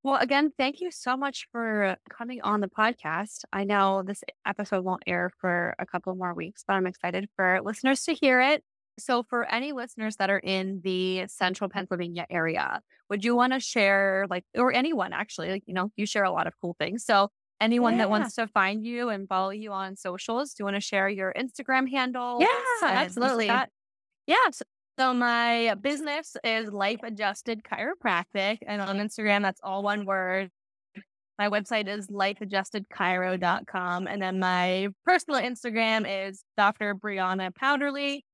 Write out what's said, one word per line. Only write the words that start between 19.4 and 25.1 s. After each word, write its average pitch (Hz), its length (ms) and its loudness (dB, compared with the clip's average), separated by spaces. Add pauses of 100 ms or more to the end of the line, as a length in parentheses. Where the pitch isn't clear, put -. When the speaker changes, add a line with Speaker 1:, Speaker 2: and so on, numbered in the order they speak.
Speaker 1:
you 214 220 -10
on 190 240 -6
socials, 233 560 -4
do - 100 -12
you - 20 -4
wanna 202 160 -2
share 196 280 0
your 190 280 -2
Instagram 262 540 -2
handle 254 560 0
Speaker 2:
Yeah, - 0 - (380)
Speaker 1:
and 190 340 2
things 254 180 4
like 226 80 2
Speaker 2:
absolutely. 208 40 2
Speaker 1:
that? 247 220 2 (560)
Speaker 2:
Yeah, 403 240 6
so - 140 -14 (360)
so 254 140 4